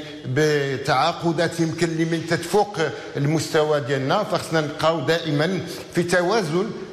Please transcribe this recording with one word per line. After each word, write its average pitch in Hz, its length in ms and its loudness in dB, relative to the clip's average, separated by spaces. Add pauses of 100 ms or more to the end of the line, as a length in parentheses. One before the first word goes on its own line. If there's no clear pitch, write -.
(240)
بتعاقدات 147 1300 0
يمكن 165 280 0
اللي 160 180 0
من 160 240 -2
تتفوق 202 480 0 (400)
المستوى 151 640 2
ديالنا، 139 440 0
فخصنا 160 380 0
نبقاو 156 380 0
دائمًا 160 600 0 (360)
في 175 80 2
توازن 180 680 2 (240)